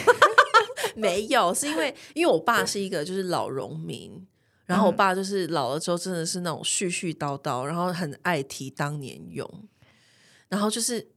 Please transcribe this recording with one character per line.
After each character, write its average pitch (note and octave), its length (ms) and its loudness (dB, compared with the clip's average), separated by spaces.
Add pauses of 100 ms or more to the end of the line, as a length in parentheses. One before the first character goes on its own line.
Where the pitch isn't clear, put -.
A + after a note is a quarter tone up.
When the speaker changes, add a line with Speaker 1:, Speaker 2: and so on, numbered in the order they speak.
(420)
Speaker 1:
<laughs> A4+ 580 2
没 G3+ 280 0
有， A#3 260 4
是 C#4+ 120 -2
因 D4+ 100 -2
为， D#4 180 -2 (180)
因 E4 140 2
为 B3+ 60 6
我 E3 60 4
爸 G3 280 2
是 G#3 120 -2
一 G3 100 -2
个 E3 160 -2
就 F3+ 100 -6
是 F#3+ 100 -2
老 D#3+ 260 -2
农 C3+ 280 -6
民， D#3+ 480 -12 (400)
然 F#3 120 2
后 G#3+ 100 6
我 F3 40 4
爸 G3 220 4
就 F#3+ 80 -2
是 F#3+ 240 -2
老 C#3+ 240 0
了 D3 100 -2
之 F3+ 100 -4
后 F3 60 2
真 F#3 160 -6
的 E3 140 -2
是 F3+ 140 -4
那 F3 100 -4
种 D3 120 -6
絮 - 240 -2
絮 E3+ 280 -4
叨 C#3 260 -4
叨， C3 240 -4
Speaker 2:
嗯。 C#3 40 -4
Speaker 1:
然 D#3+ 80 -4
后 F3+ 160 0
很 E3 200 -4 (100)
爱 E3+ 200 0
提 - 260 -10
当 D3 320 -6
年 F2+ 180 -12 (120)
勇， G2 180 -8 (1000)
然 F#3+ 120 -2
后 G#3 80 2
就 A3 120 -2
是 A3+ 360 -4